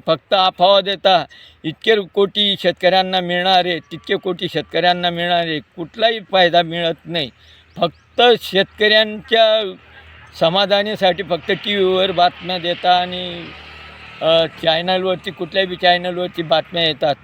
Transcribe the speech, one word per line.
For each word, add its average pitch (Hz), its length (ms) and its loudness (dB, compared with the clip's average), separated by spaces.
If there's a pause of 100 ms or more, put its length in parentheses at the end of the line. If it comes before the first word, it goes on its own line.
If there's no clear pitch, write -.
फक्त - 280 -2
अफवा 190 460 4
देता, 185 440 2 (400)
इतके 160 300 0 (200)
कोटी 202 440 0
शेतकऱ्यांना 185 640 0
मिळणार 180 440 2
आहे, 175 140 -2
तितके 180 380 -6
कोटी 180 360 -6
शेतकऱ्यांना 175 580 0
मिळणार 175 280 0
आहे, 165 220 -2
कुठलाही 220 600 -4
फायदा 175 420 2
मिळत 165 320 -4 (100)
नाही. 156 260 -6 (460)
फक्त - 460 -4 (180)
शेतकऱ्यांच्या 214 1300 0 (680)
समाधानासाठी 196 840 0
फक्त 170 300 -6
टीव्हीवर 190 580 0
बातम्या 180 480 -2
देता 175 400 0
आणि, 180 460 -8 (800)
अ, 165 240 4 (160)
चॅनलवरती, 180 680 0
कुठल्याही 185 460 -4
चॅनलवरती 180 680 0
बातम्या 165 420 -2
येतात 151 400 0